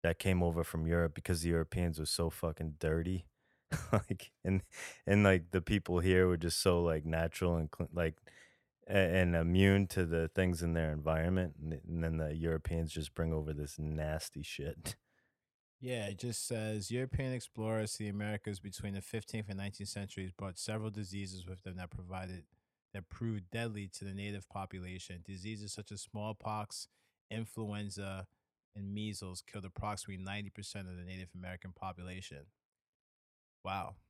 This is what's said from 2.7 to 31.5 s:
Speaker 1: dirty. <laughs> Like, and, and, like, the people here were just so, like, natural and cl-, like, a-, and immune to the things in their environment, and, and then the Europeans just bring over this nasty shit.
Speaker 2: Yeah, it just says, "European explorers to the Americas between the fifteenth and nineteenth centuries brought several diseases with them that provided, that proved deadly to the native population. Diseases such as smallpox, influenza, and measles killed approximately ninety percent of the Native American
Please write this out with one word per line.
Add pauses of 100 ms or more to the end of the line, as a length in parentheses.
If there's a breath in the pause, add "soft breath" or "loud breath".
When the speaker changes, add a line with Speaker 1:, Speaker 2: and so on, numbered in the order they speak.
Speaker 1:
dirty. (440)
<laughs>
Like, (120)
and, (420 loud breath)
and,
like,
the
people
here
were
just
so,
like,
natural
and
cl-,
like, (760 loud breath)
a-, (280)
and
immune
to
the
things
in
their
environment,
and, (140)
and
then
the
Europeans
just
bring
over
this
nasty
shit. (840)
Speaker 2:
Yeah,
it
just
says,
"European
explorers
to
the
Americas
between
the
fifteenth
and
nineteenth
centuries
brought
several
diseases
with
them
that
provided, (500)
that
proved
deadly
to
the
native
population.
Diseases
such
as
smallpox, (440)
influenza, (480)
and
measles
killed
approximately
ninety
percent
of
the
Native
American